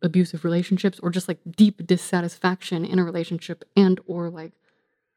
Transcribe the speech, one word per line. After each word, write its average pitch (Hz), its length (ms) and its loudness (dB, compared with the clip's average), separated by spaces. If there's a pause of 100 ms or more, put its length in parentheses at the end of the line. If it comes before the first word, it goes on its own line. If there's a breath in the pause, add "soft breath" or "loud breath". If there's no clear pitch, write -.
abusive 170 440 0
relationships 180 560 0
or 175 80 -2
just, 180 180 -4
like, 175 120 -6 (180)
deep 202 280 4
dissatisfaction 180 1000 -2
in 185 140 0
a 180 40 4
relationship 170 640 -8 (100)
and 185 300 6
or, 170 240 -8
like, 160 240 -16 (640)